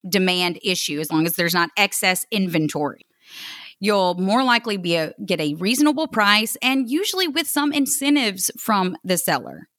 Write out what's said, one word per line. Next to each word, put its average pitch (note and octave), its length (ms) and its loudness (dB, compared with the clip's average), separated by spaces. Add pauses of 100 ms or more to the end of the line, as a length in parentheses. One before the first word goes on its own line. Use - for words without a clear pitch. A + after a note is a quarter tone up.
demand F3+ 540 0
issue, E3 380 -2
as D3+ 100 -6
long D#3 160 2
as E3 80 -2
there's E3+ 200 0
not E3+ 220 2
excess G3 540 0
inventory. D#3+ 720 -2 (760)
You'll G3 340 2
more G3 300 2
likely A#3 320 2
be F3 200 0
a, D#3 160 -2 (120)
get E3 160 -2
a D3+ 140 0
reasonable C4 520 2
price G#3+ 560 2
and C4 280 0
usually F#4 360 0
with D#4+ 220 -2
some D4 240 0
incentives C#4 880 0
from F#3 440 0
the F3 160 0
seller. G#2 500 -4 (100)